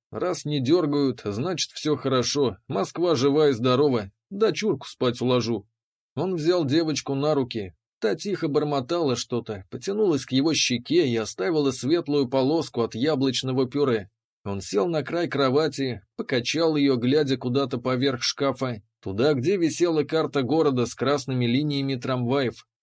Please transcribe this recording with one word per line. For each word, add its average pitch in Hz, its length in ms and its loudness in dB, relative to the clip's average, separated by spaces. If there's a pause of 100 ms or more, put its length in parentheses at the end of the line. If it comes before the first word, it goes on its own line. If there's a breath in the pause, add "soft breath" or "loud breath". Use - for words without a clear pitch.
«Раз 165 340 -4
не 147 160 -2
дёргают, 143 640 2
значит, 135 460 -4
всё 151 260 -2
хорошо. 123 600 0 (100)
Москва 160 460 0
жива 143 360 4
и - 20 4
здорова. 123 600 2 (200)
Дочурку 202 560 -2
спать 123 340 -2
уложу». 120 460 0 (480)
Он 180 180 -2
взял 165 320 2
девочку 147 480 0
на 147 220 0
руки. 117 400 -4 (240)
Та 208 160 0
тихо 175 320 -4
бормотала 147 680 0
что-то, 113 540 -6
потянулась 180 560 0
к - 60 -14
его 139 240 2
щеке 135 520 2
и 117 80 0
оставила 147 540 0
светлую 143 580 0
полоску 135 540 0
от 113 140 -2
яблочного 131 720 0
пюре. 123 400 0 (360)
Он 98 160 -6
сел 190 260 -2
на 160 160 -2
край 170 240 -2
кровати, 139 760 0 (140)
покачал 156 600 0
её, 139 200 4
глядя 131 420 2
куда-то 131 400 -2
поверх 127 460 0
шкафа, 127 580 -2 (180)
туда, 110 360 2
где 160 220 0
висела 160 480 2
карта 147 360 0
города 131 460 2
с - 80 -10
красными 135 500 0
линиями 139 520 0
трамваев. 127 680 -2 (180)